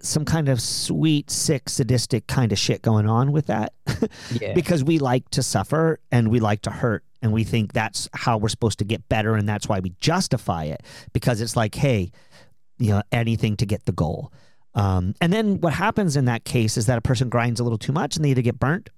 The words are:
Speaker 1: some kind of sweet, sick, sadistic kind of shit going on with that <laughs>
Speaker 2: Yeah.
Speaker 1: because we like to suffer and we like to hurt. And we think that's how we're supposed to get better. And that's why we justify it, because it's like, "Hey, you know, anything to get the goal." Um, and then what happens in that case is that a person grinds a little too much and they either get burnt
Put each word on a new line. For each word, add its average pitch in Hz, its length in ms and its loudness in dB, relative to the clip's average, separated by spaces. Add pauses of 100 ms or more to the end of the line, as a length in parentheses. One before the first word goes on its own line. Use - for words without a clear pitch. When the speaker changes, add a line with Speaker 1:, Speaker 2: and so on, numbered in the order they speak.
Speaker 1:
some - 220 -2
kind 160 240 0
of 131 140 2
sweet, - 680 0
sick, - 380 -2
sadistic 123 600 0
kind 117 240 2
of 98 80 0
shit - 220 0
going 107 280 2
on 123 240 2
with 151 140 0
that - 260 -2 (120)
<laughs> - 240 -2 (300)
Speaker 2:
Yeah. 101 140 -6
Speaker 1:
because 170 300 2
we 160 160 2
like 131 320 0
to 131 120 0
suffer 156 560 0 (120)
and 117 180 4
we 117 100 4
like 107 220 0
to - 100 -4
hurt. 110 320 -2 (180)
And 113 120 0
we 113 100 0
think 107 300 -2
that's - 400 -4
how 117 240 0
we're 104 120 0
supposed - 300 -2
to 104 60 -2
get 104 240 -6
better. 110 260 0
And 104 140 0
that's 107 180 -4
why 101 120 0
we 92 200 -6
justify 123 640 -2
it, 76 180 -8 (280)
because 117 300 0
it's 117 140 -4
like, 110 200 0
"Hey, 110 360 0 (680)
you 104 140 2
know, 104 100 2 (100)
anything 113 460 0
to 104 80 0
get 101 200 -4
the - 80 -2
goal." 85 380 -4 (440)
Um, 95 460 2
and 170 100 2
then 208 300 2
what 160 120 2
happens 180 440 0
in 135 80 2
that 117 200 0
case 113 320 0
is 110 100 0
that 123 100 4
a 113 40 -2
person 123 280 0
grinds 117 300 0
a 120 40 0
little 117 140 0
too - 160 -4
much 190 220 -2
and 156 100 0
they 139 60 4
either 127 100 2
get 120 180 0
burnt 156 380 0